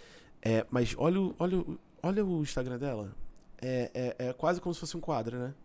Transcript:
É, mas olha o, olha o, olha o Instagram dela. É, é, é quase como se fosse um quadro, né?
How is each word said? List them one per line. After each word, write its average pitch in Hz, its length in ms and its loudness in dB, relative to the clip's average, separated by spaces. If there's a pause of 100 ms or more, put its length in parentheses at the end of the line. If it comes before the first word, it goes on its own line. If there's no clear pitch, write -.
(400)
É, 113 300 4
mas 120 260 2
olha 180 240 4
o, 185 180 0
olha 180 200 2
o, - 200 -2 (240)
olha 196 220 2
o 175 180 2
Instagram 127 360 -2
dela. 110 360 -4 (460)
É, 127 580 -2
é, 127 100 -2
é 127 40 -2
quase 175 280 2
como 175 140 -2
se - 60 -6
fosse 170 160 -6
um 165 40 -6
quadro, 120 380 -2
né? 127 160 -4 (100)